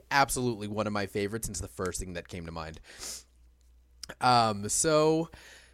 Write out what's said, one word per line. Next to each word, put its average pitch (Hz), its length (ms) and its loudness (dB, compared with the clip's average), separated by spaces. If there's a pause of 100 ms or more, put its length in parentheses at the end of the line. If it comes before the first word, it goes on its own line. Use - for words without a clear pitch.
Absolutely 123 600 2
one 104 180 0
of 104 60 -4
my 101 140 -2
favorites, 104 420 -4
and 101 60 -8
it's 87 60 -6
the 98 60 -8
first 92 320 -4
thing 92 140 -8
that 85 160 -10
came 87 160 -10
to 82 80 -10
mind. 80 260 -8 (1400)
Um, 113 480 4
so 160 600 2 (440)